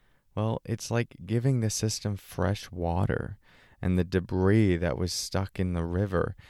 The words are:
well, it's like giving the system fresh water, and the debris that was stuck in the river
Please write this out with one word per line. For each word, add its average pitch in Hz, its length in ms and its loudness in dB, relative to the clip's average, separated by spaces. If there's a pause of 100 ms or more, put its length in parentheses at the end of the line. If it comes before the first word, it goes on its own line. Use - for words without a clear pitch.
(340)
well, 110 320 -2
it's - 240 -6
like 117 340 -2
giving 120 360 2
the 110 100 0
system 104 460 -2
fresh - 540 -2
water, 87 680 -2 (420)
and 92 180 2
the 87 60 2
debris 95 720 4
that 82 220 -2
was 87 120 -2
stuck - 480 -4
in 92 140 0
the 85 120 -2
river 90 520 0 (140)